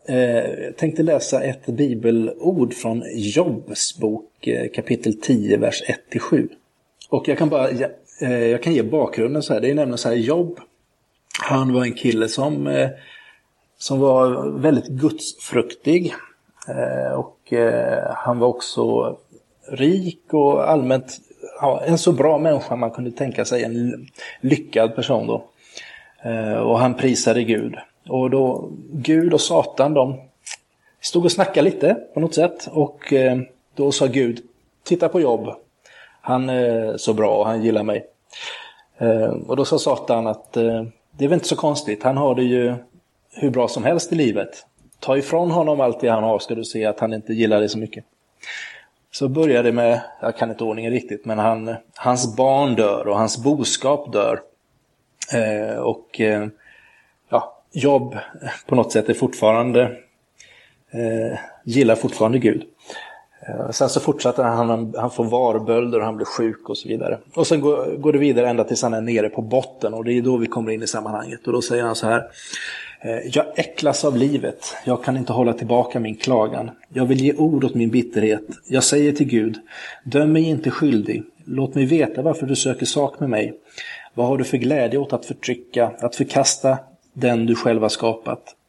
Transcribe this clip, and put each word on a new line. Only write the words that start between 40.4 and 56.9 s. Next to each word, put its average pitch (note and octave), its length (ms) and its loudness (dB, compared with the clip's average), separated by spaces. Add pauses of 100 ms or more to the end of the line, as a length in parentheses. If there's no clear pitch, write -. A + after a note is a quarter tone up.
eh, A2+ 260 0 (280)
"Det C#3 140 -2
är C#3+ 40 2
väl E3 40 4
inte E3+ 140 0
så D#3+ 80 0
konstigt. C#3+ 480 -4
Han C3 140 2
har C#3 180 2
det B2+ 80 2
ju B2 320 2 (580)
hur C#3+ 160 0
bra A#2+ 180 2
som A2 160 -6
helst D#3+ 300 0
i - 20 0
livet. G#2+ 500 -2 (340)
Ta C3+ 180 0
ifrån E3 340 0
honom D3+ 300 2
allt A#2+ 180 0
det B2 80 0
han A2 160 2
har, A2 160 2
ska - 160 -6
du A2+ 100 -6
se A2 200 -4
att G#2 140 -2
han A2 140 -2
inte A2 200 -6
gillar G#2+ 280 4
det G#2 80 2
så G#2+ 80 -6
mycket." G#2+ 260 -10 (1080)
Så C#3 160 -4
börjar C3+ 360 2
det A#2+ 80 4
med, A#2 300 2 (200)
jag A#2 160 -4
kan A#2 120 0
inte A2 140 -6
ordningen A2+ 280 -4
riktigt, - 340 -4
men A2 140 -2
han, A2 360 0 (200)
hans B2 400 0
barn C3+ 400 2
dör G#2+ 320 2
och G2+ 100 0
hans A2 260 0
boskap C#3+ 720 0
dör. A2 260 2 (920)
Eh, A2 440 -2
och, A#2 440 -4
eh, G#2+ 260 2 (800)